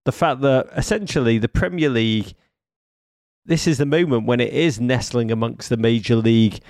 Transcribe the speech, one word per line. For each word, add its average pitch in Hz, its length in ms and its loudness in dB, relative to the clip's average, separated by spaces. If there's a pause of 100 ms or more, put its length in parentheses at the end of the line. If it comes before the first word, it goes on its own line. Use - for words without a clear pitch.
the 127 80 0
fact 131 280 -2
that 135 260 2 (100)
essentially 139 600 0
the 110 120 -2
Premier 175 400 -2
League, 113 440 -2 (1120)
this 165 220 -2
is 156 100 2
the 143 80 0
moment 143 400 0
when 123 140 2
it - 140 -2
is 139 260 0
nestling 120 500 -2
amongst 113 380 -4
the 120 80 -2
major 117 400 2
league 113 540 2